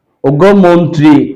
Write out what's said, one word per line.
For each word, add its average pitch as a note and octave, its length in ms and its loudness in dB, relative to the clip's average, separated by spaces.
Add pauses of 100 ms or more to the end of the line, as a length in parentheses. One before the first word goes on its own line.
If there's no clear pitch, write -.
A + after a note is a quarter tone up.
(240)
অজ্ঞ D3 280 0
মন্ত্রী D#3+ 840 0